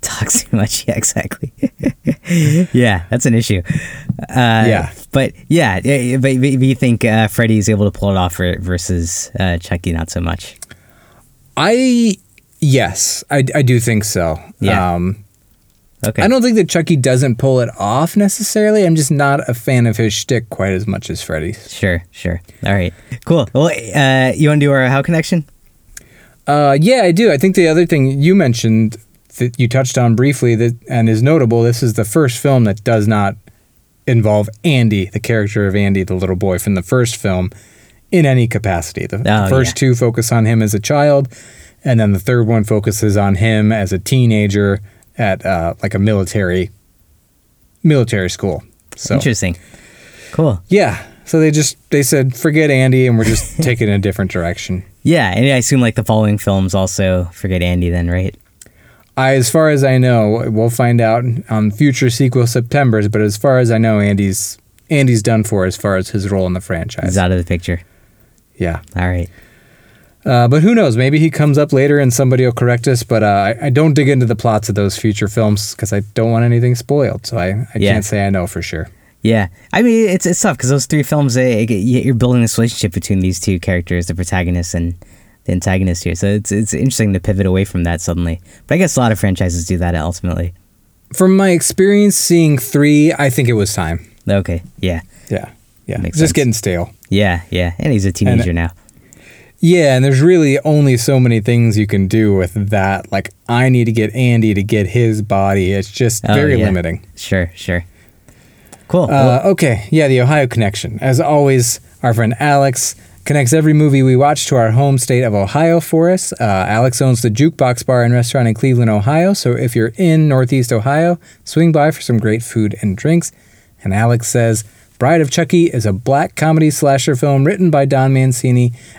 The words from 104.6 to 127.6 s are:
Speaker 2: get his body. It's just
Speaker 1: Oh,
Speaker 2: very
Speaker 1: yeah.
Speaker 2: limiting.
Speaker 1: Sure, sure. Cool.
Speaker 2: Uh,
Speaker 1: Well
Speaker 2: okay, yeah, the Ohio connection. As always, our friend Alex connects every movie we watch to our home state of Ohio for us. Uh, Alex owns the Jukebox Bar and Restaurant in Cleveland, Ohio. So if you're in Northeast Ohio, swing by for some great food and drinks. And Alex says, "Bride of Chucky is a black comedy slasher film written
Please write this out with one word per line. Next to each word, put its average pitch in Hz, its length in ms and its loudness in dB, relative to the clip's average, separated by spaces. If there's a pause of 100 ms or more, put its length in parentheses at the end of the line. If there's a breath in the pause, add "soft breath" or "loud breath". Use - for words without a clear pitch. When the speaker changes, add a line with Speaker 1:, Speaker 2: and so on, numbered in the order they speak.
Speaker 2:
get 104 240 0
his 113 340 0
body. 98 520 0
It's 98 180 -4
just - 360 -2
Speaker 1:
Oh, 104 60 0
Speaker 2:
very 139 260 2
Speaker 1:
yeah. 107 60 0
Speaker 2:
limiting. 87 400 -4 (100)
Speaker 1:
Sure, 90 400 -4
sure. 87 300 -6 (1040 soft breath)
Cool. 175 160 2
Speaker 2:
Uh, - 40 -2
Speaker 1:
Well 135 420 2
Speaker 2:
okay, 147 400 0
yeah, 156 180 2
the 131 140 2
Ohio 139 240 2
connection. 107 540 -4
As 131 200 0
always, 139 580 2 (240 soft breath)
our 120 120 0
friend 113 260 0
Alex 139 560 0 (300 soft breath)
connects 143 260 2
every 156 220 4
movie 143 280 4
we 131 140 4
watch 143 300 2
to 139 100 0
our 113 140 4
home 135 260 2
state 123 260 0
of 110 120 0
Ohio 147 440 2
for 165 320 0
us. 185 220 -2
Uh, - 120 -4 (220)
Alex 120 360 0
owns 127 180 2
the 120 100 0
Jukebox 127 540 0
Bar 123 180 2
and 120 120 2
Restaurant 120 340 0
in 110 60 0
Cleveland, 120 360 2
Ohio. 151 440 2
So 123 180 -2
if 120 240 -4
you're 113 200 0
in 160 300 2
Northeast 131 460 0
Ohio, 147 460 0 (260 soft breath)
swing 165 260 2
by 156 200 2
for 156 100 -6
some 117 180 -2
great 110 240 -2
food 107 380 -4
and 98 160 -4
drinks. 165 340 -2 (540 soft breath)
And 95 100 -4
Alex 117 320 0
says, 113 380 0 (340 soft breath)
"Bride 160 220 2
of 143 100 0
Chucky 170 360 2
is 113 200 -2
a 101 60 0
black 135 420 -2
comedy 156 360 2
slasher 139 440 0
film 139 300 0
written 185 260 2